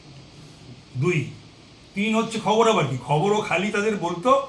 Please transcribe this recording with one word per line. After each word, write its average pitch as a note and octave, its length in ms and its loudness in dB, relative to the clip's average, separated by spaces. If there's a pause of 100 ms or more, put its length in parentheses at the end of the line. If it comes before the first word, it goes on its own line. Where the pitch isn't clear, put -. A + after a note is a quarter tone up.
(960)
দুই। D#3+ 280 0 (680)
তিন G#3+ 220 -2
হচ্ছে A3 240 -2
খবর A3 300 4
আবার E3+ 180 2
কি? B2+ 100 -4
খবরও F#3 440 0
খালি F#3 300 -2
তাদের G#3 240 0
বলতো F3 540 0